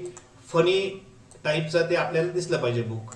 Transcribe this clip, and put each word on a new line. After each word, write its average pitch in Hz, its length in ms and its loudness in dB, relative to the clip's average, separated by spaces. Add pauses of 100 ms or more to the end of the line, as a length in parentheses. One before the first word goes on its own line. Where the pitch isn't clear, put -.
(540)
फनी 185 520 2 (380)
टाईपचं 160 460 0
ते 170 60 2
आपल्याला 165 360 0
दिसलं 170 260 -2
पाहिजे 120 240 0
बुक, 110 340 -8